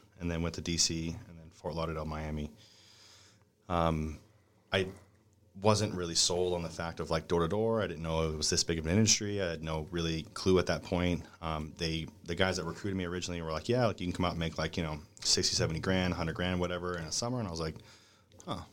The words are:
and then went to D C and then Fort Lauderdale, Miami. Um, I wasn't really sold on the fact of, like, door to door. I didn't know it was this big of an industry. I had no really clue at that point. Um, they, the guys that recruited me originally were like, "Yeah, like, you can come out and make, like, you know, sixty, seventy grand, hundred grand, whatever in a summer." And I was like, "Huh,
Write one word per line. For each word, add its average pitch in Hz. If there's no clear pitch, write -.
and 90
then 82
went 82
to 82
D 85
C 82
and 85
then 80
Fort 82
Lauderdale, 80
Miami. 78
Um, 80
I 95
wasn't 101
really 85
sold 90
on 87
the 82
fact 82
of, 80
like, 80
door 85
to 82
door. 110
I 92
didn't 82
know 80
it 78
was 78
this 85
big 82
of 80
an 82
industry. 104
I 87
had 80
no 80
really 82
clue 92
at 85
that 87
point. 87
Um, 78
they, 80
the 85
guys 92
that 87
recruited 95
me 92
originally 87
were 80
like, 78
"Yeah, 123
like, 101
you 90
can 87
come 90
out 87
and 82
make, 82
like, 80
you 87
know, 78
sixty, -
seventy 80
grand, 92
hundred 82
grand, 90
whatever 87
in 82
a 78
summer." 123
And 110
I 87
was 82
like, 80
"Huh, 95